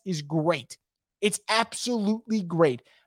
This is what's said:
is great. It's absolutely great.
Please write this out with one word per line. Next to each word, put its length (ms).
is 160
great. 560
It's 260
absolutely 920
great. 400